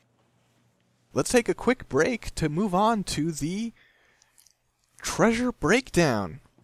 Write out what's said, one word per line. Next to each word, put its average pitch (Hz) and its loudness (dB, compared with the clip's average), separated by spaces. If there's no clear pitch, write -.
Let's - 0
take 240 2
a 185 0
quick - -2
break 175 -2
to 160 -2
move 175 -2
on 214 2
to 160 -4
the 185 -6
treasure 233 0
breakdown. 147 0